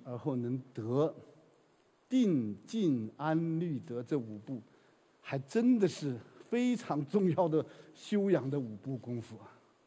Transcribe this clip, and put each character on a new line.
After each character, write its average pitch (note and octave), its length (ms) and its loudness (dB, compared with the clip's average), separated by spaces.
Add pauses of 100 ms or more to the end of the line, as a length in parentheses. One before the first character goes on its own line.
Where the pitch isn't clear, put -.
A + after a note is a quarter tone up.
而 B2 140 -8
后 C#3 180 -2
能 B2 260 -2 (120)
得， B2+ 400 0 (960)
定 D#3+ 480 2 (100)
静 C#3 520 0
安 D#3+ 420 0
虑 E3 200 -2
得” A#2+ 240 -8
这 C#3+ 140 -2
五 A2 220 -6
步， A#2 220 -10 (600)
还 - 180 -6
真 A#3 400 4
的 G3 80 4
是 C#3 300 -2 (320)
非 B3 260 2
常 D3+ 300 -2
重 G3 260 2
要 F3 160 2
的 D#3 180 2 (300)
修 G3+ 340 0
养 C3+ 200 2
的 C#3+ 100 -2
五 A2+ 180 -6
步 C3 200 -6
功 A#2+ 240 -6
夫 - 160 -14
啊， - 140 -20 (360)